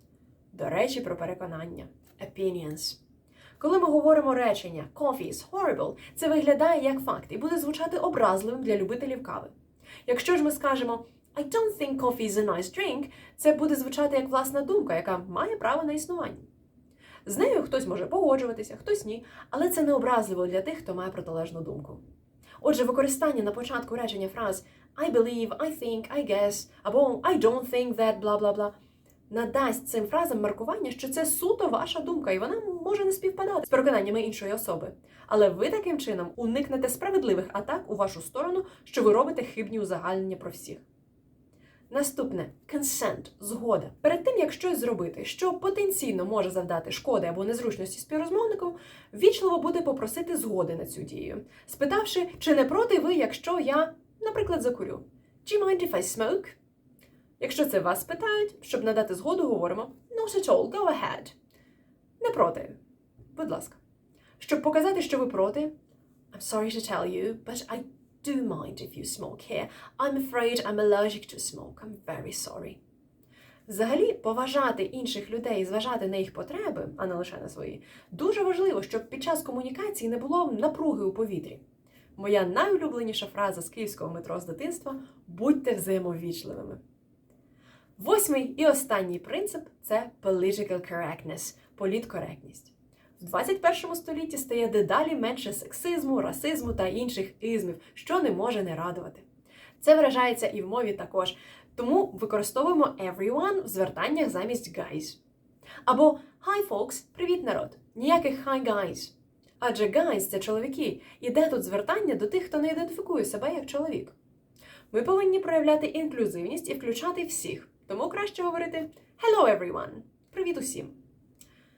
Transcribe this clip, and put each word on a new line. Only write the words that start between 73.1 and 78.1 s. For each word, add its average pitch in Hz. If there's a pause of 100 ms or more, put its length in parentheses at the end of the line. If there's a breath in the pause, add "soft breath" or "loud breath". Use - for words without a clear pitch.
Взагалі, 233
поважати 254
інших 220
людей 226
і 180
зважати 220
на 190
їх 190
потреби, 320
а 190
не 180
лише 180
на -
свої, - (280 loud breath)